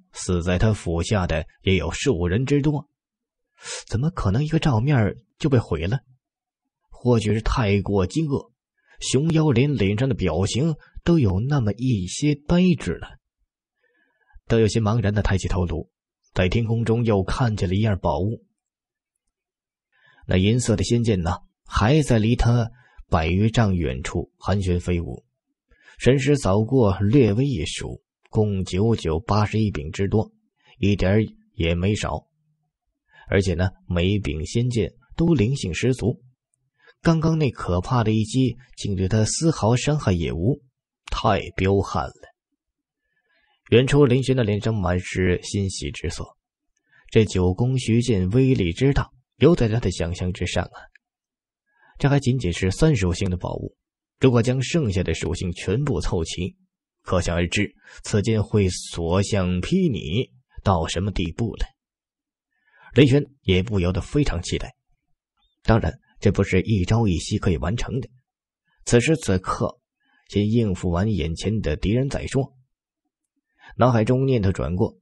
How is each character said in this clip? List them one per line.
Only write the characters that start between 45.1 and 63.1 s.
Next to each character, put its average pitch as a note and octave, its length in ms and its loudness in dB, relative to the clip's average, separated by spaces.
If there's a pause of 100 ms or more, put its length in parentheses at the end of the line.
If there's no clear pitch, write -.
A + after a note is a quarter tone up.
欣 G2+ 260 -4
喜 C#2+ 220 -8
之 - 200 -8
色， - 260 -12 (720)
这 A2+ 140 4
九 F2+ 300 0
宫 C3 240 0
虚 A#2 220 2
剑 G2 300 0
威 C3 240 4
力 F2+ 180 0
之 C3+ 220 0
大， - 160 -2 (280)
有 D#3 180 6
在 A#2 120 0
他 A2+ 120 -2
的 G#2 100 -2
想 F2 240 -4
象 F2+ 180 -4
之 F#2 140 -6
上 F2+ 180 -4
啊。 - 140 -16 (1200)
这 C#3+ 100 2
还 C#3 120 4
仅 C3 180 0
仅 F2 140 -2
是 F#2 180 -2
三 D#3 240 2
属 F#2 180 0
性 F#2 180 -4
的 F2+ 60 -2
宝 E2+ 180 -8
物， - 220 -12 (440)
如 C3 100 6
果 A#2+ 120 4
将 B2+ 200 -2
剩 B2+ 300 0
下 F2+ 100 0
的 D#2+ 120 -2
属 - 200 -4
性 F2+ 180 -6
全 A2 320 -2
部 G#2+ 160 -2
凑 F2+ 240 -2
齐， F2+ 320 -8 (460)
可 F#2 180 0
想 F2 140 -2
而 F2 140 0
知， - 260 -4 (300)
此 G#2 180 0
剑 A2 200 0
会 G2 260 2
所 F2 540 -2
向 F2+ 380 0
披 F3+ 280 0
靡 G#2 420 -4 (320)
到 E2 240 2
什 - 140 -4
么 G2+ 100 -4
地 F2 220 -4
步 - 240 -6
了。 - 100 -4 (1300)
林 C#3 120 8
轩 C#3+ 180 4 (180)